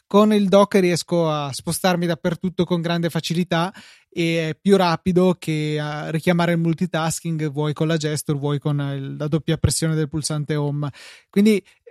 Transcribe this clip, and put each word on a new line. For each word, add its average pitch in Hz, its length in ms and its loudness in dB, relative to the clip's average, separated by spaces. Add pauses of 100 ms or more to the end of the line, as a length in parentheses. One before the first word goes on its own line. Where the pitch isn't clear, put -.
con 214 260 4
il 202 140 2
dock 196 280 6
riesco 175 540 2
a 147 220 -4
spostarmi 175 540 -2
dappertutto 170 600 -2
con 175 160 -2
grande 170 280 -2
facilità 170 640 -2 (380)
e 165 380 -2
è 151 100 -8
più 196 160 4
rapido 180 640 2
che 151 420 -4
a 151 300 -6
richiamare 170 440 2
il 170 40 0
multitasking, 165 920 -2
vuoi 147 220 -2
con 160 140 -2
la 165 80 0
gesture, 151 440 -4
vuoi 143 180 -2
con 143 220 -2
il, 139 360 -6
la 147 120 -6
doppia 156 300 -2
pressione 160 360 0
del 156 160 -2
pulsante 151 460 -4
home. 147 340 -4 (400)
Quindi, 208 340 4 (280)